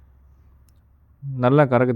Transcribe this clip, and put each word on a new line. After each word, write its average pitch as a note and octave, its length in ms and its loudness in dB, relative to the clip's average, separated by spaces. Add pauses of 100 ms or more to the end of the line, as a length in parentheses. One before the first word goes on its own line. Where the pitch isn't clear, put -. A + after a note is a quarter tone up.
(1200)
நல்லா C3+ 400 0
கறக்க B2+ 320 0